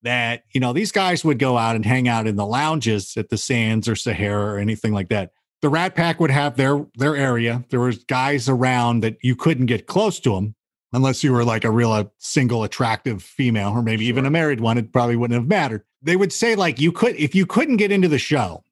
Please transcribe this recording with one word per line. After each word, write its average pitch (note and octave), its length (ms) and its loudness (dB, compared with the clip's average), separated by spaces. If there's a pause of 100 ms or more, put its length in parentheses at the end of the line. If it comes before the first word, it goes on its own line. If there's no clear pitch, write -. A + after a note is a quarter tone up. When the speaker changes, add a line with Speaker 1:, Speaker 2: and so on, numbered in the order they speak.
Speaker 1:
that, A#2+ 500 -2
you C3+ 80 0
know, B2 120 0
these G3 200 -2
guys F#3 320 0
would D3 160 2
go B2+ 180 2
out A#2 180 0
and A2+ 80 -2
hang B2 240 2
out A2+ 180 0
in G#2+ 100 -2
the G2+ 100 -2
lounges A2+ 680 -2
at A2 120 -6
the A2+ 80 -2
Sands A2+ 520 0
or A2 80 0
Sahara G#2 580 -2
or G2+ 40 -4
anything G#2+ 340 -2
like G2 160 -2
that. G2 240 -2 (300)
The D3+ 80 2
Rat F3 240 0
Pack E3 260 0
would D#3+ 100 2
have C#3+ 260 0
their, C#3 280 2 (120)
their D3 200 0
area. B2 540 0
There B2 100 0
was A#2+ 240 -2
guys C3 460 -2
around B2 500 2
that A2 220 -2
you B2 140 2
couldn't C3 300 0
get A2+ 200 -2
close G3+ 340 0
to G#2 160 0
'em G#2 180 -4 (380)
unless C3 320 0
you C#3 80 4
were, A#2+ 120 2
like, A2+ 200 -2
a A2+ 60 0
real, A2+ 220 2
uh, G#2+ 120 0 (140)
single A#2+ 460 0
attractive A2 580 -4
female, G#2+ 480 -2
or A#2 120 -2
maybe A2 220 -2
even B2 200 0
Speaker 2:
Sure. C#3 40 0
Speaker 1:
a - 20 0
married D3+ 300 0
one. A2+ 160 2
It A2 160 -4
probably A#2+ 240 2
wouldn't A#2 240 0
have A#2+ 80 -4
mattered. C#3+ 340 0 (200)
They E3 140 0
would F#3+ 180 0
say, A3+ 200 0
like, E3+ 260 -2
you E3 120 4
could, A3 240 0
if D3+ 180 -2
you F#3 120 4
couldn't C4 320 2
get G3+ 140 2
into F#3+ 160 4
the D3 100 2
show A2 540 -2